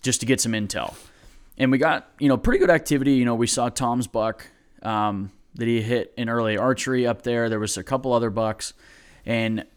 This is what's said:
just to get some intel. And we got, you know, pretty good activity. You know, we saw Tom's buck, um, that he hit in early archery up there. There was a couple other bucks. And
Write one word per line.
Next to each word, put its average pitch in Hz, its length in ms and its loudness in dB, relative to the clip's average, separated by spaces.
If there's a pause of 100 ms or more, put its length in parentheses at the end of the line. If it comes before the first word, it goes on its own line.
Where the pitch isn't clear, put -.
just 127 180 0
to 117 60 -8
get 127 140 2
some 117 120 -2
intel. 101 420 -6 (640)
And 131 120 2
we 135 60 4
got, 151 320 0 (100)
you 139 100 2
know, 131 100 4
pretty 370 220 2
good 254 100 6
activity. 143 460 2
You 123 100 4
know, 120 80 0
we 117 120 2
saw 120 220 0
Tom's 120 380 -2
buck, 110 400 -4 (360)
um, 107 480 -2 (260)
that 117 120 -4
he 117 140 2
hit 117 340 -2
in 117 140 -4
early 113 260 0
archery 127 500 0
up 117 160 -2
there. 117 280 0
There 110 100 -2
was 107 160 -4
a 92 60 -6
couple 131 320 -2
other 117 160 2
bucks. 110 420 -4 (540)
And 113 400 -2 (100)